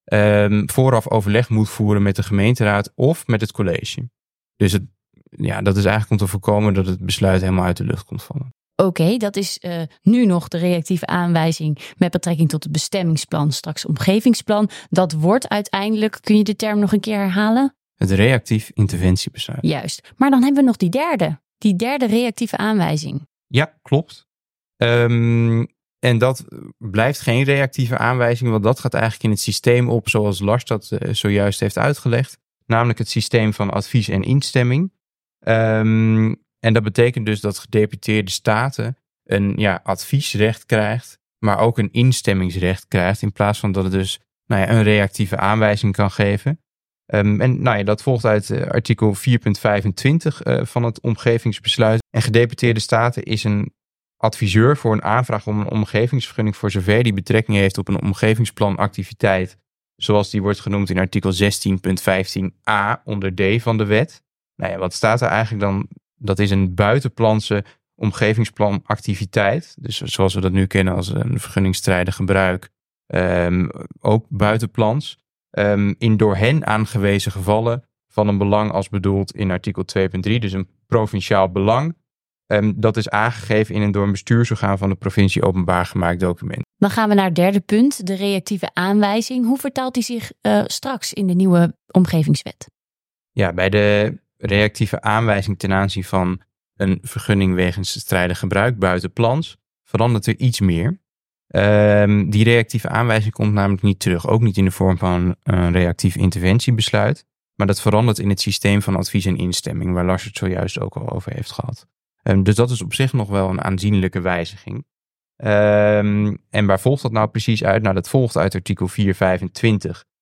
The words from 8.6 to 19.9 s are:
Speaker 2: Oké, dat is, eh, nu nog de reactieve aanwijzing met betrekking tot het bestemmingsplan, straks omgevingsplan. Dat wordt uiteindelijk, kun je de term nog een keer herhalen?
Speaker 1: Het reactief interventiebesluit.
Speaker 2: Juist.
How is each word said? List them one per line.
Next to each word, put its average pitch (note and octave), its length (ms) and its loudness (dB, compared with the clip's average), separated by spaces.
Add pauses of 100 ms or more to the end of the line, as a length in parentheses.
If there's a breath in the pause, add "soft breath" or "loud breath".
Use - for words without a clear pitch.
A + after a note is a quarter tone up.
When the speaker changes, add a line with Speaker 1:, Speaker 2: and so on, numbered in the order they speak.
Speaker 2:
Oké, F#3 420 2
dat G3+ 180 -4
is, G3 240 -6
eh, E3+ 220 -8 (200 soft breath)
nu A#3+ 240 4
nog F3 220 0
de F3 100 -6
reactieve F3 480 -2
aanwijzing E3 760 -2 (180 loud breath)
met F3 140 0
betrekking E3 380 0
tot D3+ 140 -4
het D#3 80 -8
bestemmingsplan, D#3 800 -2
straks - 340 -8
omgevingsplan. G#3 840 2 (200 loud breath)
Dat F3+ 220 2
wordt F3 380 2
uiteindelijk, G#3 720 -2
kun G#3+ 160 4
je G#3+ 60 6
de G3+ 120 -2
term G#3+ 240 -2
nog G#3 140 0
een G#3 60 4
keer G#3+ 180 -4
herhalen? G#3+ 580 0 (200)
Speaker 1:
Het F#2+ 160 0
reactief A2 640 2
interventiebesluit. F#2 880 0
Speaker 2:
Juist. - 540 -4